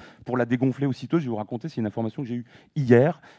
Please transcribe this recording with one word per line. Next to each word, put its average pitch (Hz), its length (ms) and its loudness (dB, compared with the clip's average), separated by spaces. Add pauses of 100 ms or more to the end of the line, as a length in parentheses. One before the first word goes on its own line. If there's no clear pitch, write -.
(260)
Pour 120 100 -4
la 123 100 0
dégonfler 127 400 0
aussitôt, 135 320 -2
je 160 80 0
vais 123 40 -4
vous 113 80 -4
raconter, 113 320 -8
c'est - 100 -8
une 110 80 -2
information 113 360 -6
que 120 40 -10
j'ai 117 80 -6
eue 120 100 -8 (300)
hier, 127 460 4 (180)